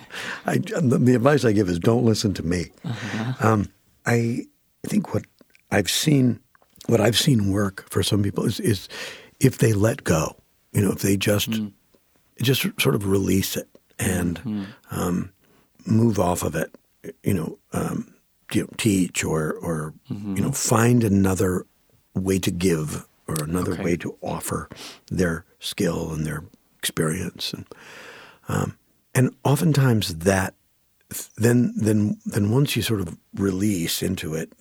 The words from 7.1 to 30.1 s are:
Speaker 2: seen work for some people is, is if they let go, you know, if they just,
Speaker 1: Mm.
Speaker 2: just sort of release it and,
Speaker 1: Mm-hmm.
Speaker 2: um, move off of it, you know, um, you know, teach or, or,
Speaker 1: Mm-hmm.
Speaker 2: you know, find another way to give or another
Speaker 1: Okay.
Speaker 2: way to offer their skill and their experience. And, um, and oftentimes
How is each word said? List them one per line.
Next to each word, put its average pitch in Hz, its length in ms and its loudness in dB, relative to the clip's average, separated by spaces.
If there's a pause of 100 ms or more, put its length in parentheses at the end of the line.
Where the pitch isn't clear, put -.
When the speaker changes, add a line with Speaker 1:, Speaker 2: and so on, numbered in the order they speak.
Speaker 2:
seen 107 320 4
work 98 400 -2
for 98 120 0
some 104 200 2
people 98 240 0
is, 113 140 -2
is 120 280 -2 (520)
if - 180 4
they 113 160 4
let 104 300 0
go, 80 320 0 (360)
you 113 80 0
know, 98 120 2
if - 100 -4
they 98 160 2
just, 104 320 0
Speaker 1:
Mm. 107 220 -4 (680)
Speaker 2:
just 123 220 0 (180)
sort - 140 2
of 101 120 -2
release 95 500 0
it - 120 -10 (300)
and, 87 400 -2
Speaker 1:
Mm-hmm. 104 260 -8 (260)
Speaker 2:
um, 90 420 -4 (540)
move 110 320 4
off 90 240 0
of 87 120 -4
it, - 200 -4 (480)
you 104 120 0
know, - 240 -6 (160)
um, 85 400 -6 (380)
you 104 100 0
know, - 60 -8 (100)
teach 95 440 0
or, 78 300 -2
or, 78 400 -6 (180)
Speaker 1:
Mm-hmm. 101 260 -8
Speaker 2:
you 98 60 0
know, 135 100 -2
find 120 520 4
another 95 640 2 (480)
way 95 240 0
to 95 120 -2
give 87 560 -2 (220)
or - 160 -2
another 90 300 -2
Speaker 1:
Okay. 95 100 -8
Speaker 2:
way 87 140 0
to - 240 -10
offer 78 460 -6 (420)
their 82 340 -2 (160)
skill 82 520 -4
and 78 140 -4
their 76 160 -8 (360)
experience. 87 760 -4
And, - 120 -10 (840)
um, 98 280 -4 (380)
and 127 200 2 (100)
oftentimes 131 720 2